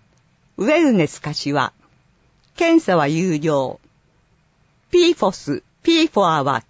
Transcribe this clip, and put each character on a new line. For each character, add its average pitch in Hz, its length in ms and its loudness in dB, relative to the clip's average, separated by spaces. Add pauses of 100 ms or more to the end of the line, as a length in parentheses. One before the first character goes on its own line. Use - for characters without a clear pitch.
(560)
ウ 190 100 -4
ェ 302 160 2
ル 285 100 4
ネ 175 140 2
ス - 140 -14
柏。 143 520 -4 (840)
検 330 280 2
査 185 120 0
は 147 100 2
有 160 320 -2
料。 143 400 -2 (1120)
ピ 349 200 4
ー 339 40 0
フ - 120 -2
ォ 190 60 0
ス、 - 300 -8 (200)
ピ 330 200 2
ー 320 80 0
フ 214 100 -2
ォ 196 40 2
ア 160 180 0
は 131 280 -2